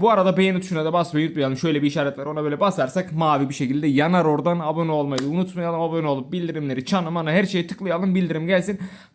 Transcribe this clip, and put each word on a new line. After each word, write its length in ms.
bu 100
arada 260
beğeni 240
tuşuna 240
da 80
basmayı 340
unutmayalım. 300
Şöyle 260
bir 40
işaret 320
var, 80
ona 180
böyle 160
basarsak 520
mavi 360
bir 60
şekilde 320
yanar 380
oradan. 360
Abone 320
olmayı 300
unutmayalım. 580
Abone 260
olup 260
bildirimleri, 520
çanı, 260
manı 200
her 140
şeye 220
tıklayalım. 480
Bildirim 320
gelsin. 340